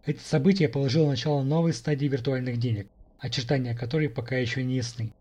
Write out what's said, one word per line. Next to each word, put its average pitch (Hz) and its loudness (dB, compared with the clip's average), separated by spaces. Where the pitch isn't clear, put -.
Это - -4
событие 160 4
положило 143 2
начало 139 0
новой 160 2
стадии 147 -2
виртуальных 127 -2
денег, 117 -2
очертания 123 -2
которой 143 -2
пока 127 -4
еще 127 -2
не 127 0
ясны. 117 -6